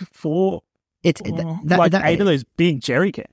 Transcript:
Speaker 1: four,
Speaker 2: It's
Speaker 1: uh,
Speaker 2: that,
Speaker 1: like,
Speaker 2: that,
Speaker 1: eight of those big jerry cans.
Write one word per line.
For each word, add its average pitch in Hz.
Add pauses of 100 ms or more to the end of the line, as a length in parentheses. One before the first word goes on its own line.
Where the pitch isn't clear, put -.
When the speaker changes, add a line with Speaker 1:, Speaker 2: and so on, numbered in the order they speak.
(120)
Speaker 1:
four, 175 (400)
Speaker 2:
It's 160
Speaker 1:
uh, - (340)
Speaker 2:
that, 180
Speaker 1:
like, 165
Speaker 2:
that, 185
Speaker 1:
eight 165
of 202
those 139 (140)
big 160
jerry 156
cans. -